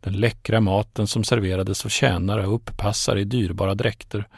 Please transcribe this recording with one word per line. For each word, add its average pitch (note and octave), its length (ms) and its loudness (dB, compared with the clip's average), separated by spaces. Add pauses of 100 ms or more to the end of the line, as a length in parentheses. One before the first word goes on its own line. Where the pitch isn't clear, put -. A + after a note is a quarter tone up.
den G2 120 -4
läckra A2+ 480 0
maten G#2 460 2
som A2 180 0
serverades F#2+ 600 0
av A2 40 -4
tjänare G2 580 0
och G#2 80 0
upppassare - 680 -2
i G2+ 40 0
dyrbara G2 500 0
dräkter G#2 640 -6